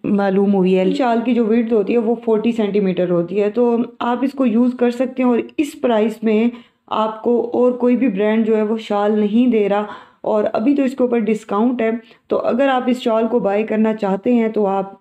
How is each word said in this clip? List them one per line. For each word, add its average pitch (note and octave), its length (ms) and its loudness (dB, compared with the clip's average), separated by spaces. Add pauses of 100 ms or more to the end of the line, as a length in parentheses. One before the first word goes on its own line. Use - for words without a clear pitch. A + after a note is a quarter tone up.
मालूम G3+ 440 2
हुई F#3 220 2
है। F#3 200 2
शाल A#3 280 0
की A#3+ 120 0
जो A#3 120 2
विड्थ A3+ 260 0
होती G3+ 200 0
है A#3+ 80 2
वो A3+ 140 0 (100)
फ़ोर्टी A3 280 0
सेंटीमीटर F#3+ 580 0
होती F3 260 -2
है, G#3 140 0
तो A#3+ 520 -2
आप A#3+ 220 -2
इसको C4+ 220 -2
यूज़ A#3+ 300 2
कर A#3+ 160 2
सकते B3+ 300 -4
हैं। B3 80 2
और A#3 120 0 (160)
इस D4 180 -4
प्राइस A3 480 0
में A3 260 2 (440)
आपको A3+ 480 -2
और B3 360 2
कोई B3 180 2
भी A#3+ 140 0
ब्रांड G#3+ 360 0
जो A3 100 2
है G#3+ 80 0
वो A3 140 -2
शाल G#3 400 0
नहीं A3 320 2
दे G#3+ 180 2
रहा, G3+ 180 0 (380)
और G#3+ 220 0
अभी A3+ 280 0
तो C#4 100 0
इसके B3+ 200 0
ऊपर A#3+ 180 0
डिस्काउंट A3 600 -2
है, A3+ 180 -2 (300)
तो G#3 80 0
अगर B3+ 320 0
आप B3 180 0
इस B3 120 0
शाल A3+ 280 0
को A#3 120 0
बाय G3+ 240 0
करना G#3+ 300 0
चाहते G3+ 400 0
हैं A3+ 180 2
तो G#3 140 0
आप F#3+ 340 -2